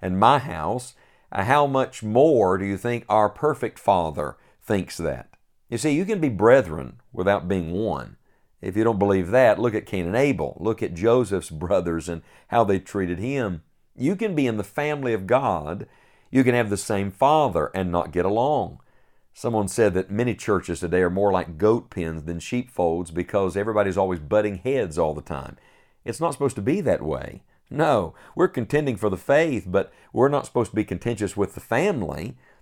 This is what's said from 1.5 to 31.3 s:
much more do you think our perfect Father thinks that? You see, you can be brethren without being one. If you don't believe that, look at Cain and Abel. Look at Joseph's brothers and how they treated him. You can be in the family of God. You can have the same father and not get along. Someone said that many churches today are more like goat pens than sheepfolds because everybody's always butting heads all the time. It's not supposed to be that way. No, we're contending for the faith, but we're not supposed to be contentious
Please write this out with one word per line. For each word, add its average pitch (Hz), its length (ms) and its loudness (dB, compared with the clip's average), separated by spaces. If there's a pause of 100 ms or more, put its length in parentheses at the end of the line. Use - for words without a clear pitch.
much 131 380 -2
more 110 540 4
do 98 80 -4
you 98 120 -2
think 120 300 -6
our 104 220 4
perfect - 500 -4
Father 80 560 0 (260)
thinks - 360 -4
that? 69 320 -6 (400)
You 117 100 -6
see, 151 140 0
you 170 120 0
can 202 140 -2
be 156 100 0
brethren 92 720 4 (100)
without 92 360 0
being 90 240 -2
one. 76 460 -4 (440)
If 98 160 -6
you 110 60 4
don't 113 160 2
believe 95 320 2
that, 117 260 6
look 113 160 0
at 104 140 -4
Cain 92 180 -4
and 92 100 -2
Abel. 117 440 0
Look 107 240 -2
at 90 100 -4
Joseph's 101 560 2
brothers 82 580 -2
and 82 140 -8 (280)
how 117 140 4
they 98 140 2
treated 95 400 -4
him. 110 460 -6 (320)
You 147 200 -2
can 202 200 -4
be 139 120 2
in 110 100 -2
the 104 60 -4
family 147 500 -4
of 95 140 -4
God. 98 600 0 (420)
You 135 140 4
can 123 120 4
have 117 140 2
the 101 80 0
same 98 320 -4
father 131 640 2
and 92 180 -2
not 85 200 -2
get 87 140 0
along. 117 540 0 (560)
Someone 110 320 -2
said 104 280 2
that 92 160 -2
many 110 240 0
churches 87 440 -2
today 90 220 0
are 87 80 2
more 98 220 2
like 85 260 -2
goat 107 320 2
pens 82 340 -6
than 85 160 -6
sheepfolds 90 720 -4
because 92 480 -2
everybody's 101 400 0
always 92 220 0
butting 101 380 0
heads 107 400 -4
all 78 180 0
the 76 60 -10
time. 67 360 -10 (480)
It's 117 160 -8
not 165 120 0
supposed 135 220 -2
to 104 60 -6
be 147 200 0
that 104 200 0
way. 71 400 -8 (280)
No, 131 440 0 (220)
we're 180 120 4
contending 139 480 -2
for 104 140 -2
the 95 80 -2
faith, 139 500 0
but 92 240 0 (220)
we're 120 160 4
not 143 160 -2
supposed 120 260 -2
to - 40 -12
be 107 100 0
contentious 101 500 -4